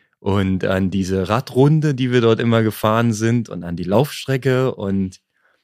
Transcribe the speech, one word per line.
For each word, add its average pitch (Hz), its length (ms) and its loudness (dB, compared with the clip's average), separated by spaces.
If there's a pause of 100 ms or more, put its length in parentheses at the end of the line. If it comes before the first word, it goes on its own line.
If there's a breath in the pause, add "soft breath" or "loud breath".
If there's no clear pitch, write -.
(180 loud breath)
und 95 460 0
an 95 260 0
diese 95 380 -2
Radrunde, 143 640 2
die 127 160 -2
wir 123 100 4
dort 113 200 4
immer 117 220 2
gefahren 110 500 0
sind 113 360 -2
und 87 140 -10
an 85 140 -8
die 87 80 -6
Laufstrecke. 131 880 0
Und 98 460 -4 (440)